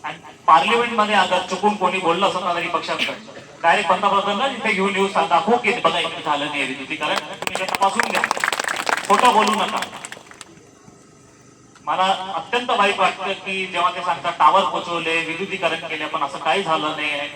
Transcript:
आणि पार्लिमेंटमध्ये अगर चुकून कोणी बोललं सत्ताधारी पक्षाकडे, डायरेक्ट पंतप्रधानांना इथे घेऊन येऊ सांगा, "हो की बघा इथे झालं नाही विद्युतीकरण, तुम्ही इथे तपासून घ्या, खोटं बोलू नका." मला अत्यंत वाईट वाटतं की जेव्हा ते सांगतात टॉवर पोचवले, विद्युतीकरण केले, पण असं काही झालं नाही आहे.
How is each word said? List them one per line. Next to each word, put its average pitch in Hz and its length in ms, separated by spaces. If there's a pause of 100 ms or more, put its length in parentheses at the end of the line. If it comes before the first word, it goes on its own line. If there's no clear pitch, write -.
आणि 156 140 (280)
पार्लिमेंटमध्ये 214 680
अगर 185 240
चुकून 202 380
कोणी 185 220
बोललं 180 320
सत्ताधारी 170 380
पक्षाकडे, 160 440 (500)
डायरेक्ट 196 280
पंतप्रधानांना 196 560
इथे 226 260
घेऊन 190 240
येऊ 190 120
सांगा, 170 280
"हो 220 200
की 214 160
बघा 165 280
इथे - 240
झालं 147 220
नाही 147 180
विद्युतीकरण, 143 540
तुम्ही - 360
इथे 185 100
तपासून 196 460
घ्या, 196 120 (840)
खोटं 220 240
बोलू 208 180
नका." 185 300 (2000)
मला 185 500
अत्यंत 240 360
वाईट 202 280
वाटतं 190 340
की 190 340
जेव्हा 175 240
ते 180 100
सांगतात 175 380
टॉवर 170 260
पोचवले, 165 600
विद्युतीकरण 165 640
केले, 156 180
पण 156 160
असं 135 160
काही 180 240
झालं 156 340
नाही 151 140
आहे. 143 260